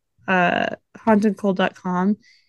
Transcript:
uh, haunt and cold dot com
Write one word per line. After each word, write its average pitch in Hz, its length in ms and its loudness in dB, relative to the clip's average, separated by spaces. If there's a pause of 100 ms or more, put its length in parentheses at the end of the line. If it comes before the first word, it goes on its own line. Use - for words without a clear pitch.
(280)
uh, 175 480 0 (220)
haunt 214 280 2
and 202 120 0
cold 196 200 -2
dot 185 180 -2
com 185 420 -2 (320)